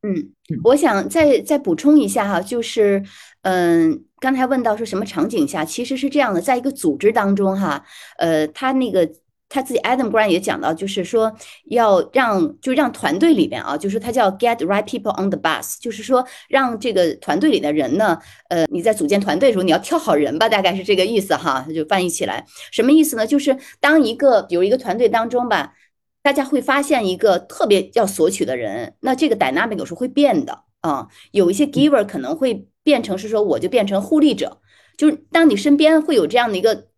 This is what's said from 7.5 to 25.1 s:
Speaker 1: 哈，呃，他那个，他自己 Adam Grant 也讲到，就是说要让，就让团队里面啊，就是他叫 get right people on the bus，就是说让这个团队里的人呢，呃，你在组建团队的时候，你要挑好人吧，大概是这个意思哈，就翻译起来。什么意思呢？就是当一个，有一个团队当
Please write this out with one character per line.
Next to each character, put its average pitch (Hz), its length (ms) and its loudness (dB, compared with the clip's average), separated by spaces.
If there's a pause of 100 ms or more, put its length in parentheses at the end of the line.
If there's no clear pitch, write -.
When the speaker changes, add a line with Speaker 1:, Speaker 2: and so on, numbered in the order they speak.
Speaker 1:
哈， 156 280 -4 (340)
呃， 156 300 0
他 262 240 -4
那 254 180 0
个， 175 180 2 (400)
他 269 140 -4
自 262 100 -10
己 233 80 0
Adam 247 300 -2
Grant 220 180 2
也 180 120 2
讲 196 200 -4
到， 147 140 -2
就 196 140 -8
是 196 160 -6
说 220 280 0 (340)
要 214 460 2
让， 202 480 0
就 262 120 -2
让 247 180 2
团 156 260 -4
队 320 160 4
里 196 140 4
面 117 160 -8
啊， 143 160 -6
就 196 100 -6
是 208 120 -4
他 240 100 -8
叫 220 220 2
get 233 240 0
right 202 280 -2
people 214 280 -6
on 196 180 -2
the - 80 -4
bus， - 420 -4
就 240 80 -8
是 214 140 -10
说 247 240 0 (220)
让 254 300 0
这 233 140 -4
个 180 220 2
团 165 240 -4
队 285 140 2
里 160 80 2
的 147 120 -2
人 147 240 -2
呢， 190 220 0 (300)
呃， 165 240 0
你 170 100 0
在 220 100 2
组 160 140 -2
建 202 140 0
团 180 180 -2
队 269 120 4
的 - 20 -2
时 196 60 0
候， 185 40 0
你 185 80 0
要 151 80 4
挑 - 180 -4
好 170 200 0
人 143 200 0
吧， - 120 2
大 202 120 2
概 180 140 -2
是 190 80 -6
这 196 140 0
个 185 100 2
意 220 140 0
思 165 160 -2
哈， 135 360 -4
就 156 120 -4
翻 185 200 -2
译 175 60 -2
起 - 160 -6
来。 98 180 -8 (280)
什 220 100 -2
么 254 80 2
意 311 140 6
思 - 120 -4
呢？ 226 80 -2
就 285 140 0
是 277 180 0 (220)
当 302 240 4
一 226 140 0
个， 262 340 2
有 175 140 2
一 202 40 0
个 247 80 2
团 226 220 -6
队 233 100 2
当 226 220 0